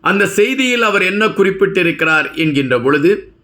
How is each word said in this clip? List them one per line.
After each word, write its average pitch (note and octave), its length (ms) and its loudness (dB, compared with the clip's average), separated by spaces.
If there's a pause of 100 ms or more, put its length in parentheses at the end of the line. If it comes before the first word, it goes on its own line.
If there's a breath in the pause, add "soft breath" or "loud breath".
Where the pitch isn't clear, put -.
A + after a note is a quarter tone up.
அந்த F#3+ 240 2
செய்தியில் B3 560 0
அவர் G3+ 200 0
என்ன G3+ 260 0
குறிப்பிட்டிருக்கிறார் F3 1040 0
என்கின்ற C#3 480 0
பொழுது D3 500 0 (120)